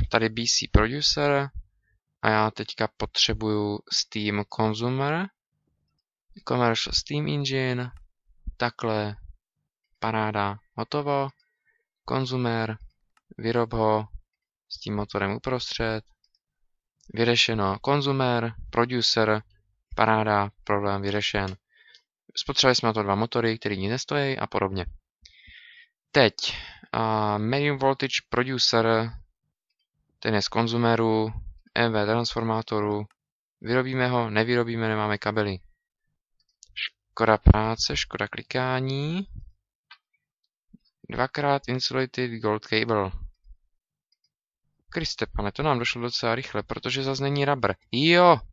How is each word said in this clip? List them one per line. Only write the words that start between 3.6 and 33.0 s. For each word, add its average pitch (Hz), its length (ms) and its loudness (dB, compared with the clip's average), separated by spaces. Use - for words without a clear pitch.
Steam 104 520 -2
consumer, 131 720 0
commercial 120 440 0
Steam 147 360 -4
engine, 131 640 -2
takhle, 107 600 -2
paráda, 107 600 -2
hotovo, 139 540 -2
konzumer, 123 720 -2
vyrob 117 340 0
ho 110 360 2
s - 120 -16
tím 104 160 -4
motorem 101 360 -2
uprostřed, 113 720 -4
vyřešeno, 110 640 2
konzumer, 131 760 0
producer, 113 720 2
paráda, 107 560 2
problém 101 380 0
vyřešen. 101 540 -2
Spotřebovali 135 380 2
jsme 120 120 0
na 113 60 2
to 107 100 0
dva 101 120 2
motory, 113 440 0
který 104 200 -4
nic 95 120 -2
nestojí 135 480 -2
a - 80 -4
podobně. 98 400 -2
Teď, 123 240 6
a, 110 460 0
medium 139 400 0
voltage 135 380 0
producer, 117 800 2
ten 110 160 0
je 101 80 2
z - 60 -4
konzumeru, 113 840 2
M 117 180 2
V 104 140 0
transformátoru, 110 1000 -2